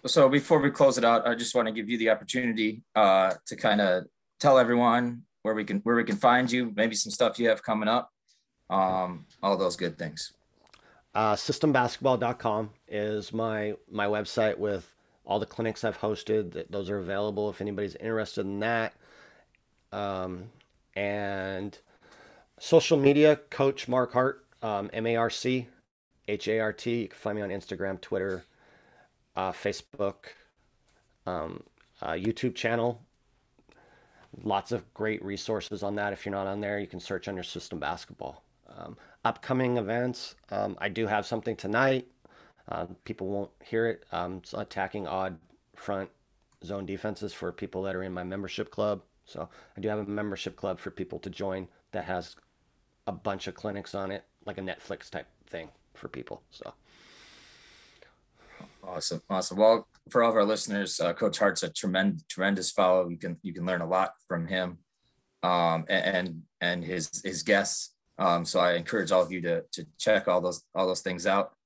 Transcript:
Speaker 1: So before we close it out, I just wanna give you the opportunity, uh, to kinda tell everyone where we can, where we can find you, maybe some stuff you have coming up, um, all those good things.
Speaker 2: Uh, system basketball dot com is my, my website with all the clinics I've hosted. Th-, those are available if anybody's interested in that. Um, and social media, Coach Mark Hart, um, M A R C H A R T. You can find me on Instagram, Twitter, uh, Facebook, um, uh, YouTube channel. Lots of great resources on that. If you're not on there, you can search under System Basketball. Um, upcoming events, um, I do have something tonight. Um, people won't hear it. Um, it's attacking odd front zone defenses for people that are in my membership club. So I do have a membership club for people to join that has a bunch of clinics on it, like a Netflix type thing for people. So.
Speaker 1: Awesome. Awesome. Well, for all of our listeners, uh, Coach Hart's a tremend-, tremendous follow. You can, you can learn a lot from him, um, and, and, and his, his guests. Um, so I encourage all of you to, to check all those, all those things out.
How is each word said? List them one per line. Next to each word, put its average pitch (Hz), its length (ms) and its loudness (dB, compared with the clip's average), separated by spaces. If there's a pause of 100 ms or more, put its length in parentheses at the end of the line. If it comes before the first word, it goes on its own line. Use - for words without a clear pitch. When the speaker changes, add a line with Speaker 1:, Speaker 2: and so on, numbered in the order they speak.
Speaker 1:
So 135 240 8
before 147 300 6
we 143 100 4
close 135 300 6
it 117 40 2
out, 117 240 6
I 120 60 2
just 117 220 -2
wanna 113 160 4
give 107 180 -6
you 120 80 0
the 110 140 4
opportunity, 113 720 0 (120)
uh, 95 380 8 (140)
to 110 80 -8
kinda 101 500 2 (340)
tell 135 200 8
everyone 120 640 4 (180)
where 110 140 0
we 107 80 -2
can, 101 160 -2
where 117 160 2
we 117 80 4
can 107 120 0
find 123 360 4
you, 120 240 0
maybe 110 180 2
some 104 180 -2
stuff 117 280 0
you 117 100 4
have 107 140 2
coming 107 260 0
up, 120 220 0 (580)
um, 92 560 0 (160)
all 95 160 2
those 98 180 0
good 85 220 -4
things. 80 340 -8 (840)
Speaker 2:
Uh, 107 200 4
system - 360 0
basketball 127 460 4
dot 120 220 -2
com 107 300 0 (200)
is 107 420 -4
my, 110 420 -2 (160)
my 101 160 -2
website 107 520 0
with 98 360 -4 (300)
all 101 160 -2
the 110 60 -2
clinics - 380 -4
I've 107 160 -2
hosted. 107 540 -2
Th-, - 160 -8
those 101 200 -6
are 101 100 -2
available 101 500 -2
if 95 120 -10
anybody's 101 340 -4
interested 110 460 -4
in 98 180 -4
that. 113 340 0 (1000)
Um, 95 560 -6 (440)
and 98 840 -4 (840)
social 165 380 6
media, 143 400 8 (120)
Coach 139 380 0
Mark 123 240 2
Hart, 127 340 0 (160)
um, 104 300 -2
M 113 160 -2
A 117 80 2
R 117 140 2
C 127 380 -2 (600)
H 104 220 -4
A 110 100 2
R 107 140 0
T. 117 300 -2
You 95 40 -6
can - 100 -16
find 107 200 -4
me 107 60 -4
on 98 60 -4
Instagram, 95 520 -6
Twitter, 95 420 -4 (960)
uh, 92 160 -2
Facebook, - 600 -4 (1120)
um, 80 380 -8 (380)
uh, 78 100 -6
YouTube 113 440 -2
channel. 117 460 0 (1400)
Lots 101 300 0
of - 200 -6
great 107 300 -4
resources 98 580 -6
on 101 140 -4
that. 101 160 -2
If - 140 -10
you're 101 100 -4
not 98 120 -2
on 98 120 -4
there, 104 180 -4
you 101 100 -6
can 90 120 -12
search 98 300 -6
under 92 120 -6
System - 380 -10
Basketball. - 600 -8 (360)
Um, - 200 -16 (260)
upcoming 123 540 0
events, 120 580 -4 (160)
um, 101 280 -2
I 104 100 -2
do 107 180 -2
have 104 180 0
something 113 300 -4
tonight. 127 520 2 (600)
Um, 87 280 -8 (100)
people 98 220 -8
won't 101 240 -6 (120)
hear 117 240 0
it. - 240 -6
Um, 90 260 -6
it's - 160 -14
attacking 95 540 -6
odd 92 300 -4 (380)
front 98 340 -6 (560)
zone 98 200 -8
defenses 98 460 -6
for 90 200 -8
people 95 320 -8
that 95 120 -4
are 92 80 -4
in 92 80 -6
my 90 120 -6
membership 95 480 -8
club. 104 320 -2 (220)
So - 220 -12 (300)
I 98 40 -12
do 104 60 -4
have 107 120 -2
a 101 60 -6
membership 104 500 -6
club 92 240 -6
for 85 120 -10
people - 280 -10
to 95 100 -12
join 95 380 -6 (240)
that 92 140 -8
has 90 300 -8 (720)
a 107 40 -6
bunch 95 360 -6
of 92 60 -10
clinics 101 420 -8
on 98 160 -4
it, 98 140 -10 (200)
like 98 120 -8
a 98 40 -8
Netflix - 480 -10
type - 180 -10 (200)
thing 80 220 -12 (240)
for - 160 -16
people. - 400 -14
So. - 240 -18 (2000)
Speaker 1:
Awesome. 87 460 -6
Awesome. 92 280 -2
Well, 113 300 6 (220)
for 120 140 4
all 117 60 6
of 110 60 2
our 104 100 6
listeners, 101 540 0
uh, 85 140 2
Coach 101 260 0
Hart's 98 240 4
a 87 60 -4
tremend-, 95 600 0
tremendous 95 420 0
follow. 92 380 4
You 85 80 -6
can, 85 240 -8
you 90 120 -8
can 87 120 -6
learn 90 160 0
a 82 60 -4
lot 92 260 0 (140)
from 85 200 -4
him, 92 300 -2 (680)
um, 85 460 2
and, 95 260 2
and, 87 260 -4 (200)
and 87 220 -2
his, 85 400 -6
his 92 200 -6
guests. - 500 0 (240)
Um, 85 280 2
so - 140 0
I 87 140 4
encourage 87 380 -2
all 92 100 6
of 85 100 0
you 90 100 -6
to, 85 320 -2
to 85 120 -10 (120)
check 104 300 2
all 90 120 4
those, 87 240 -4 (100)
all 92 140 0
those 92 140 -2
things 90 260 -4
out. 95 240 2 (140)